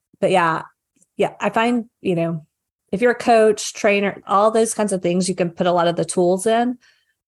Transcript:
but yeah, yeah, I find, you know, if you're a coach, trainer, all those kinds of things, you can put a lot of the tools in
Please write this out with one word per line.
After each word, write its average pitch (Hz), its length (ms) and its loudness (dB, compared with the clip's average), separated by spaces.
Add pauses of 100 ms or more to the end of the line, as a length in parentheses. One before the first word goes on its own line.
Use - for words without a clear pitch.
(200)
but 190 100 0
yeah, 170 320 2 (560)
yeah, 196 220 -2
I 208 100 -2
find, 233 400 -2 (120)
you 185 120 -2
know, 165 320 -4 (460)
if 196 100 -4
you're 240 120 2
a - 20 -10
coach, 220 580 2
trainer, 202 540 0
all 208 240 2
those 226 240 0
kinds 208 180 -2
of 185 80 -2
things, 180 260 0
you 185 60 -2
can 175 160 -2
put 175 160 -4
a 175 60 2
lot 170 160 2
of 170 80 0
the 170 100 -2
tools 185 400 0
in 240 320 0 (500)